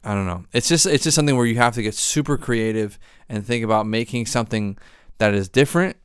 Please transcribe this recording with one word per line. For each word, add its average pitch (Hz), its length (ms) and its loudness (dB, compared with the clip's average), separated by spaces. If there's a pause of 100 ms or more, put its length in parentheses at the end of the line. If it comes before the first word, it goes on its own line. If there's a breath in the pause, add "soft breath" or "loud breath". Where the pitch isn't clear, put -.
I 104 100 -6
don't 98 140 0
know. 90 240 -6
It's 117 160 0
just, 165 180 4
it's 156 180 0
just 156 120 0
something 147 220 4
where 120 80 4
you 117 120 0
have 120 180 2
to 120 60 -4
get 107 140 -4
super 143 420 -2
creative 110 640 -2 (300 soft breath)
and 107 160 -6
think 117 180 -2
about 107 240 0
making 117 380 -2
something 107 520 -4 (400 soft breath)
that 107 160 4
is 98 140 0
different 175 580 2